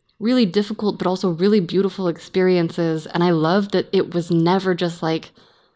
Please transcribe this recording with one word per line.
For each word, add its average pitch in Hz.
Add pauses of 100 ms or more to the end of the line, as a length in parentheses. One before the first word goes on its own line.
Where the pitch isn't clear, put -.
(200)
really 240
difficult 208
but 180
also 185
really 190
beautiful 185
experiences. 170
And 175
I 180
loved 175
that 180
it 180
was 170
never 180
just, 170
like, 160 (440)